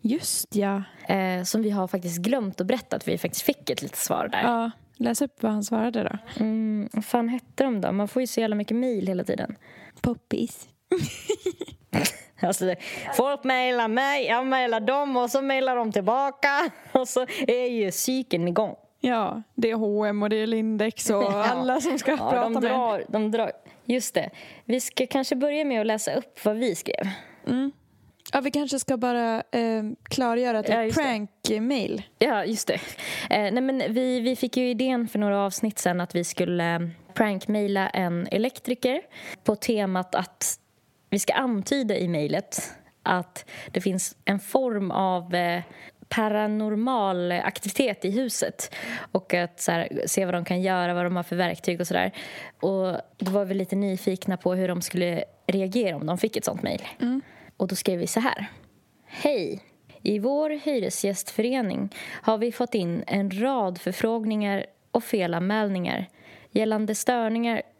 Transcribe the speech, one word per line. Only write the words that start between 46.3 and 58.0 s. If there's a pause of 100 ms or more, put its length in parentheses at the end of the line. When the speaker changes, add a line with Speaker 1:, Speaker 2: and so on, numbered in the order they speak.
Speaker 2:
aktivitet
i
huset (380)
och
att
så
här,
se
vad
de
kan
göra,
vad
de
har
för
verktyg
och
sådär. (480)
Och (200)
då
var
vi
lite
nyfikna
på
hur
de
skulle (220)
reagera
om
de
fick
ett
sånt
mejl. (180)
Speaker 1:
Mm. (360)
Speaker 2:
Och
då
skrev
vi